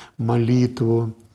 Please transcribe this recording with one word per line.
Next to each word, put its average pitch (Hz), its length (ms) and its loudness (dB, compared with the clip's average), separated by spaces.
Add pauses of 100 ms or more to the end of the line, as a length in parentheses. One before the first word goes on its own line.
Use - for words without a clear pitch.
(180)
молитву. 117 960 0 (220)